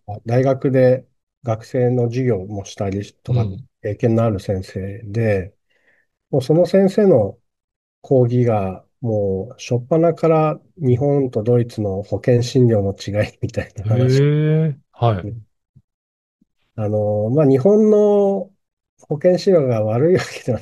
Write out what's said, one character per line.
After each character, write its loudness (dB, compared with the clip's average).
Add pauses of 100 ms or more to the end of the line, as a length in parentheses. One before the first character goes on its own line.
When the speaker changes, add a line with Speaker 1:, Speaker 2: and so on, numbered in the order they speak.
Speaker 1:
は -12
大 0
学 0
で 2 (380)
学 -4
生 0
の 0
授 -2
業 0
も -10
し -20
た -4
り -8 (100)
と -4
か、 0
Speaker 2:
う -2
ん。 -10 (160)
Speaker 1:
経 -6
験 0
の 2
あ 0
る -6
先 -6
生 -12
で、 -4 (760)
も 0
う -6
そ 0
の 2
先 2
生 0
の 2 (640)
講 2
義 0
が、 -2 (160)
も -4
う -20
初 -6
っ -6
端 2
か -2
ら 0 (180)
日 0
本 0
と -4
ド 2
イ 0
ツ -10
の -4
保 -6
険 2
診 2
療 2
の -2
違 -4
い -14
み -6
た -8
い -12
な -10
話。 2
Speaker 2:
へ 2
ー。 0 (160)
は 0
い。 -10 (1400)
Speaker 1:
あ -4
の、 -2
ま 2
あ、 6
日 6
本 4
の 2 (500)
保 -8
険 2
診 2
療 4
が 0
悪 2
い 4
わ 2
け -12
で -2
は -4